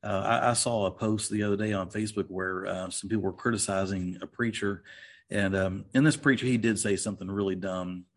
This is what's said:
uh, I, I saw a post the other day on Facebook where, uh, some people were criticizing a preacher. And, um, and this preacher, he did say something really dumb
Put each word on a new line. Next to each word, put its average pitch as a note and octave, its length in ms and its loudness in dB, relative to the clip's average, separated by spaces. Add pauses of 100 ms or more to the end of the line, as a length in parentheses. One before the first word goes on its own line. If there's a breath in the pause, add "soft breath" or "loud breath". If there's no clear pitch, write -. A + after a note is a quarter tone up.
uh, G2+ 400 0
I, A#2+ 80 4
I - 40 4
saw A#2 320 0
a F#2 40 2
post G#2+ 400 0
the G#2 140 0
other G2+ 120 2
day G#2+ 160 0
on F#2 180 -2
Facebook G#2+ 380 -2
where, F#2 380 -4
uh, F#2 240 -4
some G2+ 200 -6
people G#2 140 0
were F#2+ 80 0
criticizing F#2+ 880 0
a F#2 40 -10
preacher. G2+ 580 -2 (460 loud breath)
And, G2 240 0
um, F#2+ 300 0 (100)
and C#3 120 8
this D3 100 6
preacher, B2 300 2
he B2+ 100 2
did A2 220 2
say G2+ 180 2
something F#2+ 340 -4
really G2 260 0
dumb F2+ 480 -6 (120)